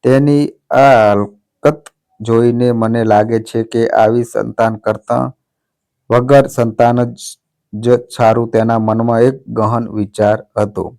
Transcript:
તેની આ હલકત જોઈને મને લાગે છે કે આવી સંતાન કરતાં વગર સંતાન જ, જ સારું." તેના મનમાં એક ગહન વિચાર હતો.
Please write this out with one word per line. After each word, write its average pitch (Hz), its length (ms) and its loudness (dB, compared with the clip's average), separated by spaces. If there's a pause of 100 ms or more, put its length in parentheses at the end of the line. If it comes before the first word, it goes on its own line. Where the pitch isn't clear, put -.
તેની 143 440 2 (220)
આ 127 420 4
હલકત - 680 -4 (380)
જોઈને 120 520 0
મને 113 320 -2
લાગે 110 360 2
છે 113 220 -6
કે 117 260 -2
આવી 113 360 0
સંતાન 113 520 -4
કરતાં 120 560 -6 (800)
વગર 131 360 4
સંતાન 120 580 0
જ, 120 120 -10 (580)
જ 120 260 0 (160)
સારું." 117 340 0
તેના 113 280 0
મનમાં 113 420 -2
એક 135 280 0
ગહન 113 400 -4
વિચાર 107 580 -2 (100)
હતો. 107 420 -6